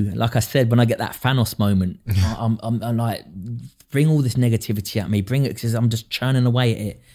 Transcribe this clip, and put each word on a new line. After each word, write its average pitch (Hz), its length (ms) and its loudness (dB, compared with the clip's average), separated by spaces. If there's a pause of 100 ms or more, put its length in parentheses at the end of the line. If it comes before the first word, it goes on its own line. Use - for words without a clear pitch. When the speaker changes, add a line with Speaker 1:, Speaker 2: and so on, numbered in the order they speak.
(140)
Speaker 1:
like 113 220 -2
I 117 40 4
said, 120 320 2
when 120 80 4
I 120 60 6
get 113 140 -2
that 117 140 -4
Thanos 131 460 0
moment, 95 440 0
Speaker 2:
<laughs> - 60 -10
Speaker 1:
I, 95 300 2
I'm, 113 240 0
I'm, 113 180 -2
I'm 117 160 -2
like, 117 280 -2 (640)
"Bring 143 160 2
all 151 140 4
this 123 140 0
negativity 113 640 0
at 87 80 -6
me. 104 120 2
Bring 127 240 0
it," - 140 -6
'cause 113 140 -2
I'm 117 160 2
just 113 200 -4
churning 127 360 0
away 120 280 2
at - 60 -4
it. 104 220 -8 (120)